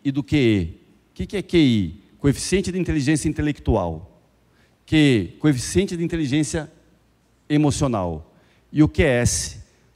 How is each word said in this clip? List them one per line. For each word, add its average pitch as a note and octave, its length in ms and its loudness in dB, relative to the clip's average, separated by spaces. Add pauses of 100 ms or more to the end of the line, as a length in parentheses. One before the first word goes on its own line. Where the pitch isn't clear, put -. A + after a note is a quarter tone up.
e C#3 80 -2
do C3+ 100 -4
Q - 140 -2
E. A2+ 280 2
O - 500 -16
que F#3 120 -10
que G#3+ 120 -8
é F3 40 -6
Q - 160 0
I? G#2+ 440 2 (160)
Coeficiente F3+ 520 -2
de F3+ 80 -4
inteligência D#3 480 0
intelectual. B2 960 -4 (640)
Q - 120 0
E, B2+ 420 2
coeficiente E3+ 580 0
de E3+ 80 -4
inteligência D#3 680 -4 (760)
emocional. A#2+ 840 0 (360)
E D3 120 4
o D3+ 60 6
Q E3+ 140 0
S, - 580 0 (360)